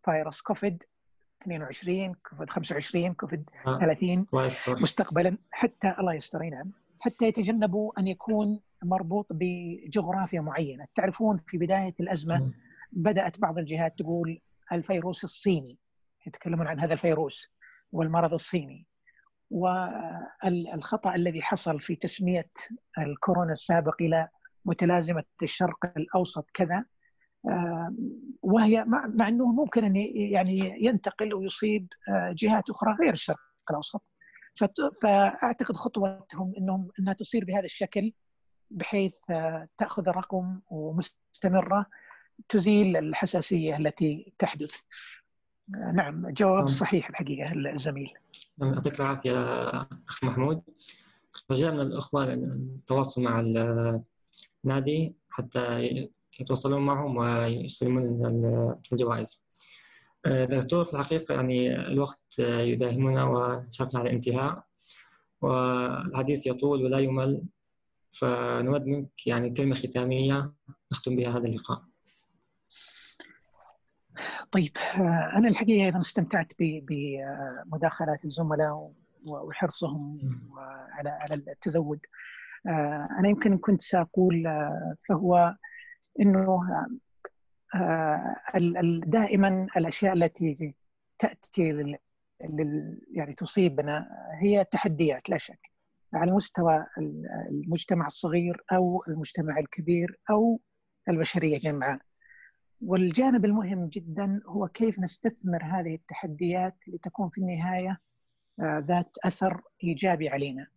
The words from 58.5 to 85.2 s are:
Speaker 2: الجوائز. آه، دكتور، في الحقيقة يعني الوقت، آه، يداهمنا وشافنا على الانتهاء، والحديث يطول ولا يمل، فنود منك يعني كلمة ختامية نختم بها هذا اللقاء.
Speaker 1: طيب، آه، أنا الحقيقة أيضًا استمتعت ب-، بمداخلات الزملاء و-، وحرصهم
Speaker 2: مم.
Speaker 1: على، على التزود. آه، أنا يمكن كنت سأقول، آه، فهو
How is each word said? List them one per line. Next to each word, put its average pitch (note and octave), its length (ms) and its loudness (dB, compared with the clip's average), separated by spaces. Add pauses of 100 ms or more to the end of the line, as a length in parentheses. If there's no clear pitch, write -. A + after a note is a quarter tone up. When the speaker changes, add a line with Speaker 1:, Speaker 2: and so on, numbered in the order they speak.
Speaker 2:
الجوائز. A#2 540 -2 (800)
آه، C3 200 4
دكتور، C3+ 400 2
في E3+ 80 -10
الحقيقة D3 420 -2
يعني B2+ 400 2
الوقت، - 640 -2
آه، A#2+ 200 2
يداهمنا B2 640 2
وشافنا B2 760 0
على A#2+ 100 0
الانتهاء، B2+ 540 0 (800)
والحديث C3 1080 0
يطول C3+ 360 2
ولا C3 160 2
يمل، C3+ 440 2 (680)
فنود B2 720 0
منك C#3 420 -4
يعني A#2+ 220 0
كلمة C3+ 260 2
ختامية C3 800 0 (380)
نختم - 240 -2
بها B2 140 0
هذا A#2+ 180 0
اللقاء. A2+ 360 -4 (2750)
Speaker 1:
طيب، F3+ 260 4
آه، E3+ 580 2
أنا A3 120 8
الحقيقة G#3 380 6
أيضًا F3+ 140 2
استمتعت E3+ 480 0 (120)
ب-، D#3 260 0
بمداخلات C#3 1400 -4
الزملاء D3+ 500 0
و-، D3+ 180 -14 (320)
وحرصهم D3+ 1000 -6
Speaker 2:
مم. C3 360 -8 (320)
Speaker 1:
على، C#3+ 180 -8
على D3 260 -6
التزود. D3+ 640 -4 (680)
آه، D3 400 -2 (120)
أنا G3 100 6
يمكن G3+ 280 4
كنت G3 240 2
سأقول، E3+ 640 2
آه، D#3 480 -4 (140)
فهو F3 460 6 (640)